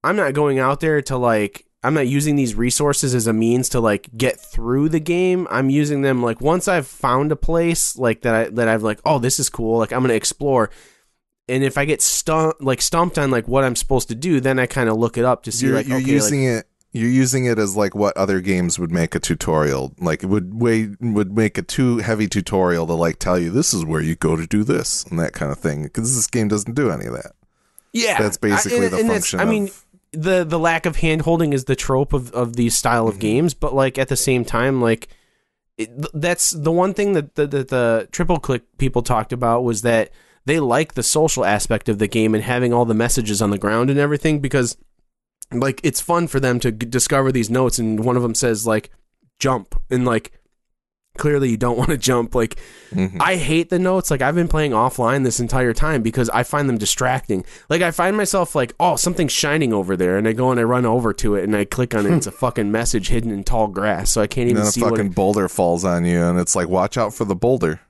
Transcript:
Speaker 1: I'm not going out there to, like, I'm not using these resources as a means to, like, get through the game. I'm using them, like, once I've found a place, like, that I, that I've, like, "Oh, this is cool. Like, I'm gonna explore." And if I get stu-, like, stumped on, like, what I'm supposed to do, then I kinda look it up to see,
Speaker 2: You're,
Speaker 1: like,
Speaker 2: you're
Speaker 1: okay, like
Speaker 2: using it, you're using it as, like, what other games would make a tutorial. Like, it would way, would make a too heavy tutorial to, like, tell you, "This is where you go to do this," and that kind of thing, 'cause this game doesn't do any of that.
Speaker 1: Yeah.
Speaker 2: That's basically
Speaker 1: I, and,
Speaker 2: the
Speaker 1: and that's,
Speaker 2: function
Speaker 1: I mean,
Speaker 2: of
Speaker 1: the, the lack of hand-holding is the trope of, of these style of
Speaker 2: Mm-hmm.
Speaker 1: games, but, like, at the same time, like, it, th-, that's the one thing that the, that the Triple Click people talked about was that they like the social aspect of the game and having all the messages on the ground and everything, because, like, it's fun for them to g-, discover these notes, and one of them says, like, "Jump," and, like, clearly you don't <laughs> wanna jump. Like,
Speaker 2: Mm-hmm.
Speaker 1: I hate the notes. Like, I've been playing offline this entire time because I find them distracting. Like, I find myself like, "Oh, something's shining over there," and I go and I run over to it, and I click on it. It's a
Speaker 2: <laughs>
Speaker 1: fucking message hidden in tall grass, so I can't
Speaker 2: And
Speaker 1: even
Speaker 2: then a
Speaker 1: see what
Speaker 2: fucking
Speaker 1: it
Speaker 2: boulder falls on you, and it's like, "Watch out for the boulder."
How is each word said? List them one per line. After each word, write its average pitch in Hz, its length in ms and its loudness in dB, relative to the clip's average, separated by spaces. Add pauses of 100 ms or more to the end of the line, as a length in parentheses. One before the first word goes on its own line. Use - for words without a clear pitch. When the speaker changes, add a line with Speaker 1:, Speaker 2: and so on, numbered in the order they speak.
Speaker 1:
I'm 165 120 0
not 151 180 0
going 143 260 2
out 135 200 0
there 156 240 0
to, 135 140 -4
like, 110 480 0 (180)
I'm 131 100 2
not 143 140 2
using 143 280 2
these 123 200 0
resources 131 580 0
as 113 140 0
a 113 60 2
means 117 360 2
to, 123 100 0
like, 107 380 0
get 127 220 -2
through 131 500 -2
the 160 100 0
game. 180 520 0
I'm 135 180 0
using 147 320 0
them, 131 220 2
like, 117 180 -2
once 170 260 0
I've 170 200 0
found 139 440 0
a 151 40 0
place, 170 600 0
like, 120 240 0
that 117 120 0
I, 113 180 2
that 113 160 0
I've, 110 160 0
like, 107 220 -2
"Oh, 143 140 2
this 113 200 0
is 139 100 -2
cool. 113 280 -2
Like, 110 140 -2
I'm 127 100 -2
gonna 127 120 2
explore." 123 560 0 (800)
And 131 140 0
if 135 140 -2
I 143 80 0
get 151 160 0
stu-, 160 580 0
like, 135 220 -2
stumped 175 360 0
on, 139 140 0
like, 117 160 0
what 131 160 2
I'm 123 120 0
supposed - 340 -2
to 110 60 -6
do, 147 240 0
then 131 200 0
I 127 60 2
kinda 120 280 0
look 113 240 0
it 117 60 2
up 123 200 0
to 113 80 -10
see, 120 160 -2
Speaker 2:
You're, 135 80 2
Speaker 1:
like, 139 120 -2
Speaker 2:
you're 131 100 -2
Speaker 1:
okay, 131 80 -2
like 139 60 0
Speaker 2:
using 139 320 2
it, 120 220 0 (260)
you're 117 180 0
using 131 360 2
it 117 140 2
as, 101 180 0
like, 101 180 0
what 101 220 0
other 95 240 0
games 90 380 0
would 85 120 -4
make 85 240 0
a 90 40 0
tutorial. 76 800 -2
Like, 82 240 -2
it 95 40 -6
would 98 320 -2
way, 113 300 0 (100)
would 104 380 -2
make 110 200 0
a 101 40 -4
too 120 380 0
heavy 107 280 0
tutorial 87 600 0
to, 85 60 -2
like, 85 260 0
tell 90 200 0
you, 85 120 -2
"This 131 220 0
is 85 120 -2
where 78 160 -2
you 80 140 -2
go 80 200 0
to 82 120 -4
do 107 160 0
this," - 420 -2
and 85 140 -6
that 82 140 -2
kind 71 180 -6
of - 80 -8
thing, 73 300 -4
'cause 117 260 -4
this 117 120 -2
game 110 220 -2
doesn't 104 240 -2
do 135 180 0
any 55 140 -8
of 60 80 -8
that. - 200 -12 (600)
Speaker 1:
Yeah. 220 260 0
Speaker 2:
That's 104 180 0
basically 196 420 0
Speaker 1:
I, - 60 2
and, 90 80 -2
Speaker 2:
the - 40 -2
Speaker 1:
and 226 120 2
that's, 208 220 -2
Speaker 2:
function 190 80 -4
Speaker 1:
I 190 60 2
mean, 214 200 0
Speaker 2:
of - 200 -16 (280)
Speaker 1:
the, 180 320 0
the 160 140 -2
lack 165 260 0
of 165 120 -2
hand-holding 160 560 2
is 131 120 -2
the 131 100 0
trope 135 380 0
of, 123 180 -4
of 120 240 -4
these 117 220 0
style 117 300 2
of 107 80 -2
Speaker 2:
Mm-hmm. 98 60 -10
Speaker 1:
games, 131 320 2
but, 143 200 -2
like, 135 240 0
at 135 120 0
the 135 80 0
same 123 280 0
time, 127 360 0
like, 113 260 2 (680)
it, 110 180 -6
th-, 147 180 -8
that's 170 380 0
the 160 200 -2
one 180 220 2
thing 202 200 0
that 147 220 -2
the, 151 120 2
that 135 220 -4
the 117 420 2
Triple 175 280 0
Click - 240 -2 (140)
people 127 260 2
talked 110 300 0
about 120 300 0
was 117 180 -2
that 113 280 2 (360)
they 156 160 2
like 123 320 0
the 123 100 -4
social 151 400 2
aspect 104 460 0
of 104 100 0
the 107 80 2
game 110 260 2
and 107 100 0
having 123 300 0
all 120 120 4
the 113 80 0
messages 110 480 0
on 104 80 2
the 101 80 -2
ground 113 320 0
and 139 100 2
everything, 147 400 0
because, 131 380 -2 (760)
like, 131 320 -2
it's - 180 0
fun 170 260 0
for 135 120 -2
them 123 220 0
to 120 100 0
g-, 110 160 -8
discover 131 440 0
these 117 180 0
notes, 120 280 2
and 110 280 0
one 123 100 2
of 123 80 2
them 117 120 -2
says, 113 300 0
like, 110 240 0 (500)
"Jump," 127 360 -2 (140)
and, 123 160 0
like, 117 260 0 (840)
clearly 143 320 2
you 113 80 0
don't 120 200 0
<laughs> - 20 -4
wanna 143 180 0
jump. 120 380 0
Like, 117 220 0 (380)
Speaker 2:
Mm-hmm. 92 260 -2
Speaker 1:
I 180 140 2
hate 160 340 0
the 180 100 0
notes. 185 300 0
Like, 139 120 0
I've 139 120 0
been 170 140 2
playing 151 240 0
offline 123 540 2
this 120 160 0
entire 120 320 2
time 151 280 2
because 113 280 0
I 120 140 0
find 143 260 0
them 117 80 0
distracting. 113 680 -2 (240)
Like, 170 140 0
I 170 100 0
find 180 240 0
myself 196 400 0
like, 127 240 0
"Oh, 175 160 2
something's 156 380 0
shining 147 400 2
over 95 240 0
there," 92 200 2
and 107 80 0
I 113 60 2
go 127 200 2
and 120 80 0
I 117 40 2
run 123 220 2
over 117 300 2
to 101 200 2
it, 95 80 0
and 104 100 0
I 101 120 2
click 123 280 -2
on 104 120 2
it. 131 80 4
It's 156 140 2
a 95 40 -10
Speaker 2:
<laughs> - 140 -6
Speaker 1:
fucking 110 260 -2
message 113 380 0
hidden 117 200 2
in 98 140 -4
tall 110 240 2
grass, 98 440 -2
so 113 100 0
I 104 60 2
can't - 160 -2
Speaker 2:
And 120 80 2
Speaker 1:
even 104 100 2
Speaker 2:
then 107 80 2
a - 20 0
Speaker 1:
see 120 100 -2
what 110 100 2
Speaker 2:
fucking 107 160 0
Speaker 1:
it 90 80 -4
Speaker 2:
boulder 98 340 2
falls 87 340 0
on 87 220 0
you, 87 180 2
and 87 160 2
it's 87 160 -2
like, 87 140 -2
"Watch 92 280 0
out 110 160 -2
for 117 120 -4
the 98 100 -2
boulder." 113 540 0